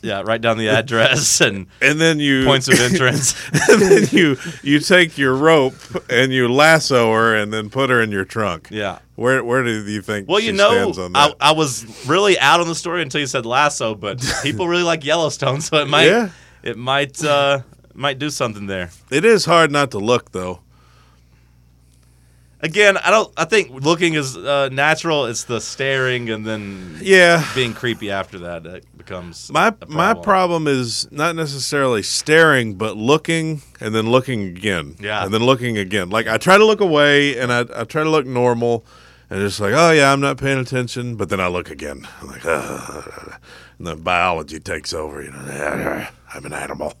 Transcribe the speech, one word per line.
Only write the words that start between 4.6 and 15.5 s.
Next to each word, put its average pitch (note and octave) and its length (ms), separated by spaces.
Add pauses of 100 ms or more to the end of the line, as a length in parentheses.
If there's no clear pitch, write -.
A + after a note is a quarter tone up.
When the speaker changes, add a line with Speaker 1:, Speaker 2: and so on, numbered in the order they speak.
Speaker 2:
you C#3+ 180
take E3+ 380
your C3 160
rope C#3+ 400 (340)
and B2+ 240
you B2+ 180
lasso C#3 640
her A2+ 240
and G#2 160
then A2 160
put B2+ 220
her A#2+ 100
in A2 120
your F#2+ 120
trunk. F2+ 460
Speaker 1:
Yeah. G2+ 280 (160)
Speaker 2:
Where, B2 300
where B2 180
do A2 260
you G#2 140
think G2+ 240
Speaker 1:
Well, G3 140
Speaker 2:
she A3+ 60
Speaker 1:
you A3 60
know, G3+ 180 (220)
Speaker 2:
stands - 60
on F2+ 160
Speaker 1:
I, D3 140
Speaker 2:
that? - 100
Speaker 1:
I C#3+ 140
was C3+ 320 (240)
really F#3 320
out D3+ 200
on E3+ 60
the E3 80
story F3 280
until D3 180
you C#3+ 60
said B2+ 200
lasso, B2+ 480
but G2+ 240 (200)
Speaker 2:
<laughs> - 40
Speaker 1:
people C#3 240
really F3 160
like E3 220
Yellowstone, C#3+ 560